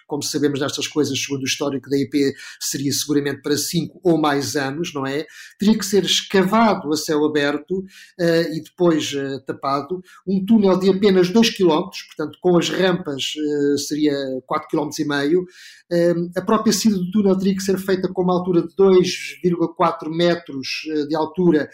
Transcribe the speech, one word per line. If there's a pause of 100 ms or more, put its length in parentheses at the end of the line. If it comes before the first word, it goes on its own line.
como
sabemos
nestas
coisas,
segundo
o
histórico
da
I
P, (260)
seria
seguramente
para
cinco
ou
mais
anos,
não
é? (320)
Teria
que
ser
escavado
a
céu
aberto, (340)
eh,
e
depois,
eh,
tapado, (260)
um
túnel
de
apenas
dois
quilómetros,
portanto,
com
as
rampas,
eh,
seria (320)
quatro
quilómetros
e
meio. (440)
Ehm,
a
própria
saída
do
túnel
teria
que
ser
feita
com
uma
altura
de
dois (460)
vírgula
quatro
metros,
eh,
de
altura,